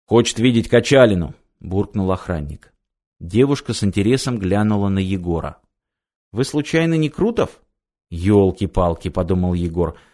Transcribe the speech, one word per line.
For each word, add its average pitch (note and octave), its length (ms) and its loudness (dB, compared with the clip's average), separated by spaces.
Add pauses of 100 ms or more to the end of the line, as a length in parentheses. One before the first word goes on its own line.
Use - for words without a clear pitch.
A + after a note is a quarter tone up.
«Хочет A#2 320 2
видеть A#2 300 2
Качалину», A#2 640 4 (280)
буркнул F#2+ 500 -2
охранник. D2 600 -8 (480)
Девушка A#2+ 520 0
с G#2+ 120 -4
интересом A2+ 540 -2
глянула G2+ 500 0
на G2 100 0
Егора. F2 600 -4 (720)
«Вы A#2 120 -2
случайно D#3+ 500 -2
не D#3 140 0
Крутов?» A3 520 -4 (500)
«Ёлки-палки», F#2 1000 0
подумал F2+ 460 -2
Егор, E2+ 420 -4 (180)